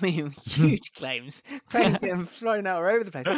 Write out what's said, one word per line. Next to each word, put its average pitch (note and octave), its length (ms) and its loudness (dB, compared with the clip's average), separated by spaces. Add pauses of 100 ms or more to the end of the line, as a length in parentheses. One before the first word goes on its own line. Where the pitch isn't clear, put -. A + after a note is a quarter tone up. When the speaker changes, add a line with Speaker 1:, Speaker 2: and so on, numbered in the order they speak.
Speaker 1:
mean, D#3 260 0
Speaker 2:
<laughs> - 160 -18
Speaker 1:
huge D3 480 2
claims. C3 480 -10 (280)
Claims - 280 4
getting F3+ 280 -4
thrown G#3+ 400 -2
out F3+ 160 0
all F#3 80 2
over A3+ 140 2
the G3 60 -8
place. C#3 140 -8 (140)